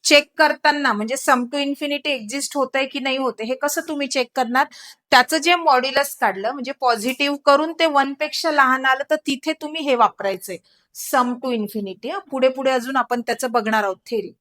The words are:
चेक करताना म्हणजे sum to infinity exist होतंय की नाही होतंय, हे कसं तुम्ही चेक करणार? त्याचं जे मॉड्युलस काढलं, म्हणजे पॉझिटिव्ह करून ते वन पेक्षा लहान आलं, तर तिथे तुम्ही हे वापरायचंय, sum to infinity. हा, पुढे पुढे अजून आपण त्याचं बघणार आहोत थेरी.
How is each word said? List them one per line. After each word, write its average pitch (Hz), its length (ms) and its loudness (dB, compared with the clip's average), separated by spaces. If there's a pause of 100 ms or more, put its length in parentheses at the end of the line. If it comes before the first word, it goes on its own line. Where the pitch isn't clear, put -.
चेक 294 240 6 (100)
करताना 294 540 2
म्हणजे 220 220 -4
sum 262 300 2
to 269 140 -6
infinity 285 600 -4
exist 233 360 -6
होतंय 269 320 0
की 277 140 -8
नाही 262 160 -2
होतंय, 247 300 -4
हे 254 80 -2
कसं 294 340 -2
तुम्ही 285 180 -4
चेक 262 280 -2
करणार? 254 320 0 (440)
त्याचं 254 280 4
जे 330 160 2
मॉड्युलस 277 640 2
काढलं, 208 360 -2
म्हणजे 269 200 -8
पॉझिटिव्ह 254 720 0
करून 294 280 4
ते 330 140 0
वन 277 260 2
पेक्षा 302 380 -4
लहान 262 360 2
आलं, 262 240 2
तर 311 60 2
तिथे 294 360 -4
तुम्ही 302 300 -8
हे 269 120 2
वापरायचंय, 196 640 0 (380)
sum 247 360 0 (140)
to 254 100 -2
infinity. 208 580 -6
हा, 370 60 -8
पुढे 262 300 -2
पुढे 262 220 -2
अजून 262 260 -2
आपण 240 240 -2
त्याचं 240 300 -4
बघणार 220 340 0
आहोत 190 120 -4 (100)
थेरी. 214 340 -6